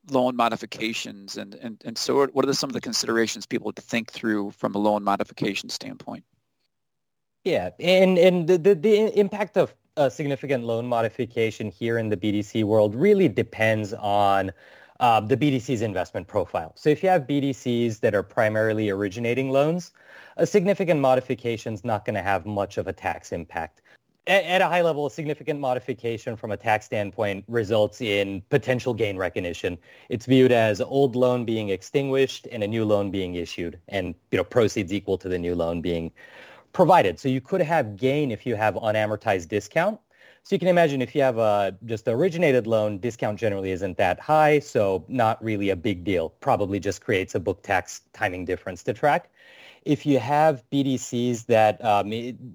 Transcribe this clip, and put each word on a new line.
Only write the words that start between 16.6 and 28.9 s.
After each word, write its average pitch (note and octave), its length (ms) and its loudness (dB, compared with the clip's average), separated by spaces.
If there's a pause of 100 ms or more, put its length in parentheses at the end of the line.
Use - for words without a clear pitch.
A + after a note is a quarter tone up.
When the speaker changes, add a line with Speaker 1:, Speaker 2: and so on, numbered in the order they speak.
Speaker 2:
So - 160 2
if D3 100 2
you F#3+ 80 2
have F3 160 4
B C#3+ 160 0
D C#3 100 -2
Cs A#2+ 480 -2
that A2 140 2
are G2+ 80 2
primarily G#2+ 680 0
originating A#2 580 -2
loans, D3+ 420 0 (460)
a E3+ 80 2
significant F3+ 540 2
modification B2+ 760 0
is G#2 100 -10
not A2 220 -4
gonna G#2 160 -4
have F#2+ 240 -2
much G2+ 320 -4
of F#2 100 -6
a F#2+ 60 -6
tax - 380 -8
impact, E2 500 -10 (460)
at, F3+ 180 2
at F3+ 160 2
a F3+ 60 2
high F3 140 2
level, D3 240 0
a C#3 60 -4
significant D3+ 480 -6
modification B2 760 -4
from A2 160 -8
a G2+ 60 -6
tax G#2+ 280 0
standpoint G2+ 600 -4
results A2 540 0
in G2+ 480 -2
potential B2+ 440 0